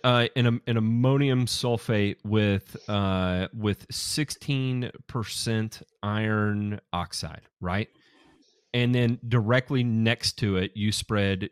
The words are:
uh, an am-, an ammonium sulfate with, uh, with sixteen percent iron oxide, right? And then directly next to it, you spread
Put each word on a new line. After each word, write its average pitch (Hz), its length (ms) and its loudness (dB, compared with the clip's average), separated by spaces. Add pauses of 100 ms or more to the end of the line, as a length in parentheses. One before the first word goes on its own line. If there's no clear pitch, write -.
uh, 120 320 4
an 120 100 4
am-, 117 200 2
an 117 100 0
ammonium 127 720 2
sulfate 110 800 0
with, 104 520 2 (120)
uh, 92 640 0
with 104 380 -4
sixteen 131 1000 -4 (180)
percent 110 720 -4 (200)
iron 104 800 0 (120)
oxide, 87 500 -8 (180)
right? 90 280 -2 (840)
And 123 200 2
then 120 240 2 (100)
directly 123 560 2
next 113 540 0
to 101 180 0
it, 92 180 -2
you 107 180 0
spread 98 600 -2